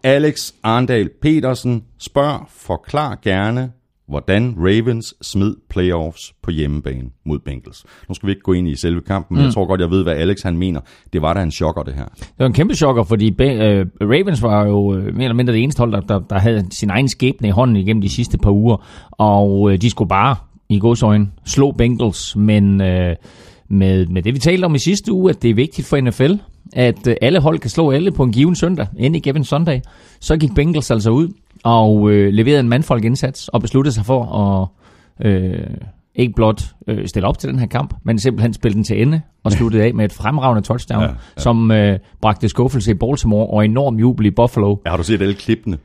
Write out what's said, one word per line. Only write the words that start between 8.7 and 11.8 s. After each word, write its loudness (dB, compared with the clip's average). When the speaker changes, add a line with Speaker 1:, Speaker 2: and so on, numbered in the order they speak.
Speaker 1:
selve -2
kampen, -6
men 4
Speaker 2:
Mm. 4
Speaker 1:
jeg 0
tror -2
godt, 0
jeg 0
ved, 2
hvad 0
Alex, -2
han -2
mener. -2
Det -2
var 0
da -2
en -2
chokker, -4